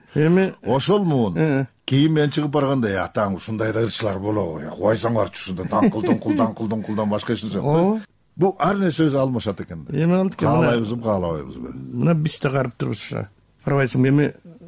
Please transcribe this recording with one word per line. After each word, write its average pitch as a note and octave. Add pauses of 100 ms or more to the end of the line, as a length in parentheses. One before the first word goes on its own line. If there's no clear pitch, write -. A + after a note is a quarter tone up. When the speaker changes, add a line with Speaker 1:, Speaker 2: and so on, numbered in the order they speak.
(160)
Speaker 1:
Эми F3 (120)
Speaker 2:
Ошол F#3
муун. B2+
Speaker 1:
Э. C#3 (180)
Speaker 2:
Кийин C#3+
мен D3
чыгып D3+
барганда, C3+
«Э, G2 (100)
атаң, G2+
ушундай A2
да A2+
ырчылар G2
болобу? G2 (180)
Койсоңорчу G#2+
ушунда, F#2
даңкыл, A2
дыңкыл, -
даңкыл, A2+
дыңкылдан G#2+
башка G#2
эч G#2
нерсе G2+
жок». B2+
Speaker 1:
Ооба. F3+ (360)
Speaker 2:
Бул F#3
ар F#3+
нерсе D#3+
өзү C#3
алмашат A#2+
экен E2
да. -
Speaker 1:
Эми, E3
Алтынбек, F#3+
мына B2
Speaker 2:
Каалайбызбы, A#2+
каалабайбызбы? E2+ (200)
Speaker 1:
Мына C#3+
биз D#3
да C#3+
карап B2+
турбуз B2
ушу. A2+ (400)
Карабайсыңбы? C3+
Эми C#3+ (360)